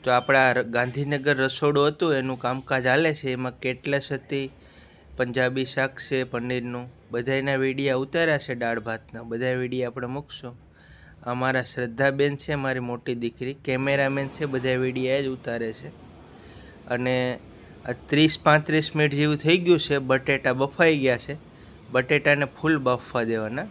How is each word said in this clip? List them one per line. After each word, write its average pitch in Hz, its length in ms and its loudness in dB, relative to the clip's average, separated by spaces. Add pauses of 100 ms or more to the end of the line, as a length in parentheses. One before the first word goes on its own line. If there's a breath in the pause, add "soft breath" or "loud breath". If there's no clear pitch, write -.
તો 127 60 2
આપણા 127 420 6
ર-, 123 100 2
ગાંધીનગર 135 720 0
રસોડું 143 520 2
હતું 156 260 0
એનું 131 240 -2
કામકાજ 131 480 -2
હાલે 151 280 4
છે, 135 180 -6
એમાં 127 260 -6
કેટલસ 135 540 -4
હતી, 135 380 -6 (680 loud breath)
પંજાબી 127 480 0
શાક 135 340 -2
છે, 131 260 -2
પનીરનું, 123 640 -6 (220)
બધાયના 135 460 -2
વીડિયા 135 400 0
ઉતાર્યા 151 420 0
છે, 135 160 -6
દાળ 117 260 -2
ભાતના, 113 420 -10
બધા 117 300 -4
વીડિયા 127 360 -4
આપણે 123 180 -8
મૂકશું. 131 500 -12 (680 loud breath)
આ 123 120 -6
મારા 127 280 0
શ્રદ્ધાબેન 139 760 0
છે, 147 180 -6
મારી 135 260 -2
મોટી 120 340 -6
દીકરી, 120 400 -6
કેમેરામેન 139 760 0
છે, 147 160 -6
બધા 131 300 0
વીડિયા 127 460 0
જ 139 60 -4
ઉતારે 117 460 -6
છે. - 160 -14 (1000 loud breath)
અને 127 500 0 (480 loud breath)
આ 123 60 -6
ત્રીસ 156 500 2
પાંત્રીસ 151 540 4
મિનિટ 151 180 2
જેવું 151 220 2
થઈ 160 220 4
ગયું 175 200 6
છે, 147 200 0
બટેટા 131 540 2
બફાઈ 143 460 4
ગયા 127 200 2
છે, 143 180 -10 (540 loud breath)
બટેટાને 143 540 2
ફૂલ 156 340 0
બાફવા 123 440 0
દેવાના 113 480 -2